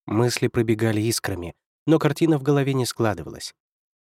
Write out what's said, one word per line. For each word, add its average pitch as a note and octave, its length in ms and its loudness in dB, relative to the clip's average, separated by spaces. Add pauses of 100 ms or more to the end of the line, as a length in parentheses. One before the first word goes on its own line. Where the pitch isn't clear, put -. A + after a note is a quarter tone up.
Мысли A#2+ 440 0
пробегали A2 520 0
искрами, F#2+ 540 -4 (320)
но D#3 140 4
картина D#3 400 2
в - 20 -12
голове C#3 320 2
не B2+ 120 0
складывалась. G#2+ 680 -4 (460)